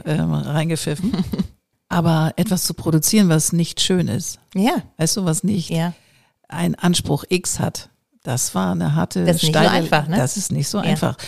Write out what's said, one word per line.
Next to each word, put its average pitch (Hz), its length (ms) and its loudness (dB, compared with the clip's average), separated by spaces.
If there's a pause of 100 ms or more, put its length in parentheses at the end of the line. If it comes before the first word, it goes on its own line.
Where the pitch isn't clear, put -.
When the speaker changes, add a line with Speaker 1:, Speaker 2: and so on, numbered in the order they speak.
Speaker 1:
ähm, 151 280 0
reingepfiffen. 156 800 -2
Speaker 2:
<laughs> - 760 -6
Speaker 1:
Aber 165 480 2
etwas 170 260 0
zu 170 100 -4
produzieren, 170 560 2
was 156 220 2
nicht 170 300 0
schön 180 260 2
ist. - 320 -4 (160)
Speaker 2:
Ja. 214 200 2 (220)
Speaker 1:
Weißt 160 200 0
du, 196 80 -2
was 165 180 0
nicht 185 260 -2
Speaker 2:
Ja. 165 240 0 (540)
Speaker 1:
einen 170 280 -2
Anspruch 175 520 0
X - 320 -2
hat, - 300 -4 (340)
das - 320 -4
war 185 160 0
eine 170 240 0
harte, 175 300 -2
Speaker 2:
Das 170 120 4
ist 165 60 0
nicht 156 100 2
so 156 60 4
Speaker 1:
steile 165 120 4
Speaker 2:
einfach, 156 360 2
ne? 160 80 -2
Speaker 1:
Das 131 220 0
ist - 160 -6
nicht 147 160 -2
so 214 80 -4
Speaker 2:
Ja. 202 80 -2
Speaker 1:
einfach. 165 320 0 (100)